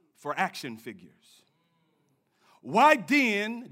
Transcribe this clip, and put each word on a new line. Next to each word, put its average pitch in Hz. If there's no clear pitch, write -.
for 147
action 156
figures? 92
Why 254
then 226